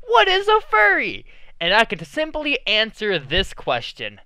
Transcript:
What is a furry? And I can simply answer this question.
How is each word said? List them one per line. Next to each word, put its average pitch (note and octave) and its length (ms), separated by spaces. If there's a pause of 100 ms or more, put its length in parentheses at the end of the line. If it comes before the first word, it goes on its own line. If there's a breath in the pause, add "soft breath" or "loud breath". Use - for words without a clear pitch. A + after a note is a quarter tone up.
What A4+ 280
is G4 200
a G#4+ 120
furry? F#4 640 (360 soft breath)
And E3+ 120
I A3 120
can F#3+ 200
simply D4+ 640
answer G#3+ 520
this D3 360
question. A#2 720